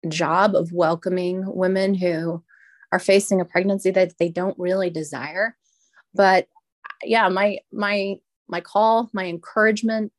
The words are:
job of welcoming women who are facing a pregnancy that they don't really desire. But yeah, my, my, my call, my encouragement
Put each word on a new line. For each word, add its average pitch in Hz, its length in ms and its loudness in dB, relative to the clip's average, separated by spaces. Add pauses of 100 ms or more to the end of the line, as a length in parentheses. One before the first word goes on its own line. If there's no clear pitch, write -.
job 170 480 2
of 170 180 -8
welcoming 180 720 -2
women 190 480 0
who 170 500 -2 (480)
are 185 80 0
facing 196 400 2
a 175 60 -2
pregnancy 190 460 0
that 185 260 0
they 170 120 0
don't 180 300 -4
really 180 300 -2
desire. 160 680 -6 (580)
But 190 340 4 (560)
yeah, 220 260 2
my, 196 300 0 (120)
my, 202 440 -2 (320)
my 170 120 -6
call, 220 540 2
my 190 120 -4
encouragement 214 920 -2